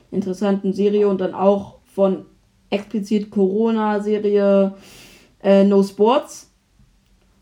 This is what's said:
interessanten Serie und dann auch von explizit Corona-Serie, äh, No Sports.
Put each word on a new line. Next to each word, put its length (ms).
interessanten 600
Serie 360
und 100
dann 160
auch 440
von 320
explizit 640
Corona-Serie, 1400
äh, 220
No 180
Sports. 680